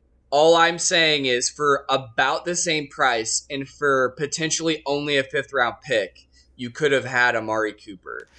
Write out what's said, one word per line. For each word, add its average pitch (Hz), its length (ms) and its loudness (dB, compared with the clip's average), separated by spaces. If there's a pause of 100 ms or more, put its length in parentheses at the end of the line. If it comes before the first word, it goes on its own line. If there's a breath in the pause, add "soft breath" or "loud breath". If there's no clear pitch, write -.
(300)
All 160 260 6
I'm 165 220 4
saying 156 480 2
is 123 240 0
for 143 400 0
about 135 560 0
the 175 100 -4
same 156 320 -4
price 120 600 -2
and 139 180 -8
for 135 480 0
potentially 156 680 -4
only 147 320 -2
a 135 60 0
fifth 139 280 -6
round 120 300 0
pick, 110 440 -4 (300 soft breath)
you 123 140 -10
could 143 220 0
have 127 120 0
had 123 320 0
Amari 110 380 -2
Cooper, - 540 -16 (100)